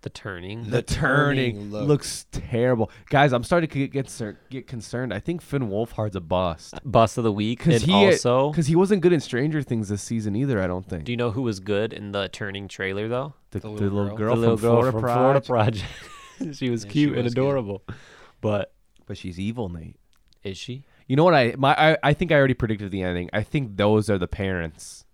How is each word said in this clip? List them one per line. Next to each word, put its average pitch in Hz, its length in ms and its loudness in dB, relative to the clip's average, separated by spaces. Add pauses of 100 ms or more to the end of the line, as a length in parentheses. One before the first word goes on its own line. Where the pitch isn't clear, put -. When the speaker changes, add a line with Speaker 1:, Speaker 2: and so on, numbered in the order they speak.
Speaker 1:
The - 100 -12
Turning. 98 540 -12
Speaker 2:
The 107 60 -10
Speaker 3:
The 120 120 -2
Turning 135 720 0
Speaker 2:
Turning 101 140 -10
look- 104 160 -4
Speaker 3:
looks - 460 0
terrible. 120 580 0 (200)
Guys, 139 220 4
I'm 117 120 0
starting 170 260 2
to 143 80 -6
get, 135 140 -2
get 135 180 -6
cer-, 107 280 -10 (120)
get 131 160 -12
concerned. 120 480 -8
I 104 60 -6
think 170 220 -6
Finn 135 260 -4
Wolfhard's 107 480 -4
a 92 40 -4
bust. 87 540 -2 (100)
Speaker 1:
Bust 113 340 4
of 117 60 -2
the 113 80 4
week. 107 280 -2
Speaker 3:
'Cause 165 140 4
Speaker 1:
And 113 80 4
Speaker 3:
he 156 100 2
had, 196 220 8
Speaker 1:
also 131 380 2
Speaker 3:
'cause 151 160 0
he 165 60 4
wasn't 185 280 4
good 175 100 6
in 156 80 4
Stranger 147 420 -2
Things 113 280 -2
this 104 120 -4
season 107 320 -4
either, 123 260 0
I 92 60 0
don't 90 220 -4
think. 82 160 -8
Speaker 1:
Do 120 80 -6
you 120 60 -4
know 120 120 0
who 107 120 -4
was 107 180 -2
good 104 320 -2
in 104 200 -10
The 98 180 -2
Turning 98 360 -10
trailer, 95 400 -4
though? 131 280 -6 (180)
Speaker 3:
The, 104 80 -6
Speaker 2:
The 110 80 -14
Speaker 3:
the 107 60 -12
Speaker 2:
little 101 160 0
Speaker 3:
little 101 260 -2
Speaker 2:
girl? - 0 -
Speaker 3:
girl 113 180 0
Speaker 1:
The 113 60 2
little 117 160 4
Speaker 3:
from 104 60 -2
Speaker 1:
girl 117 140 4
Speaker 3:
Florida 123 160 4
Speaker 1:
from - 100 -2
Speaker 3:
Project. 127 440 2
Speaker 1:
Florida 113 320 2 (600)
Project. 151 160 -8
<laughs> - 20 -18
She 127 120 -2
was 113 140 -2
Speaker 2:
Yeah, 101 40 -14
she - 40 -14
Speaker 1:
cute 147 220 2
and 123 100 0
Speaker 2:
was 120 100 -2
good. 127 80 0
Speaker 1:
adorable. 123 400 -2 (580)
But 104 320 -2 (340)
Speaker 3:
But 101 120 -10
she's 87 200 -10
evil, 107 300 -4
Nate. 85 320 -12 (420)
Speaker 1:
Is 95 160 -10
she? 131 240 -12 (240)
Speaker 3:
You 127 80 0
know 147 100 6
what? 180 100 6
I, 123 220 4
my, 135 220 2
I, 156 240 6
I 143 120 4
think 165 180 -2
I 151 40 6
already 135 180 4
predicted 104 360 -2
the 95 120 -4
ending. 90 300 -2
I 107 120 -2
think 120 320 -4
those 107 340 4
are 101 80 2
the 87 80 -2
parents. 90 880 -6